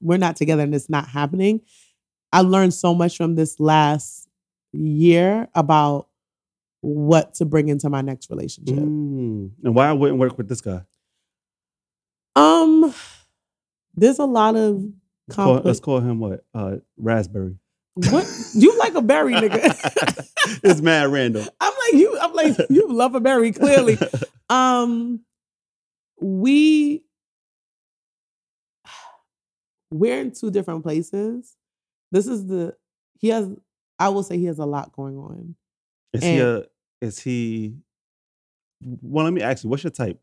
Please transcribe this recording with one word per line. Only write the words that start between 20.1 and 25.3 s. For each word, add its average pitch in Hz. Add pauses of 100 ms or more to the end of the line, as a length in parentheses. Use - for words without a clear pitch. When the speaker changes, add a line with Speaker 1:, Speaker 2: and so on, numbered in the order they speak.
Speaker 2:
<laughs> - (300)
It's 175
mad 156
random. 117 (160)
Speaker 1:
I'm -
like, 480
you, 381
I'm 339
like, 311 (140)
you 370
love 247
a 247
berry, 233
clearly. 262
Speaker 2:
<laughs> - (400)
Speaker 1:
Um, 240 (960)